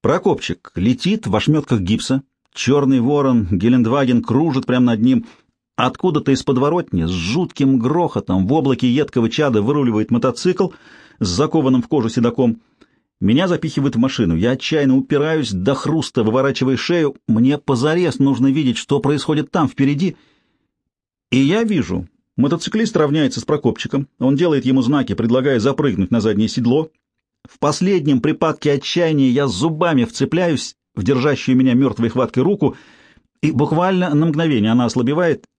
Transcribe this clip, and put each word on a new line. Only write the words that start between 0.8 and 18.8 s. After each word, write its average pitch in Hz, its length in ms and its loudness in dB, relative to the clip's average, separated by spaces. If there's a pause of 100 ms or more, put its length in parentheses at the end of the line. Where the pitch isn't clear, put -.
в 208 100 0
ошметках 147 440 0
гипса, 113 420 -2 (360)
черный 135 420 2
ворон, 131 500 2
Гелендваген 120 720 2
кружит 135 440 0
прямо 123 200 2
над 113 140 0
ним. 123 260 2 (500)
Откуда-то 139 560 0
из 131 100 0
подворотни 139 640 0
с 82 60 -2
жутким 135 680 0
грохотом 113 720 -2
в 123 40 0
облаке 131 380 2
едкого 123 400 0
чада 120 320 0
выруливает 117 480 0
мотоцикл 131 600 -2 (500)
с 101 80 -2
закованным 131 540 0
в - 60 -8
кожу 123 200 0
седаком. 117 520 0 (600)
Меня 131 260 2
запихивают 151 480 -2
в 113 40 0
машину. 117 360 0
Я 87 180 0
отчаянно 135 440 0
упираюсь, 143 560 0
до 98 220 0
хруста 147 500 -2
выворачивая 127 520 0
шею. 160 400 -2 (120)
Мне 123 300 2
позарез 151 600 0
нужно 135 300 2
видеть, 135 280 0
что - 220 -2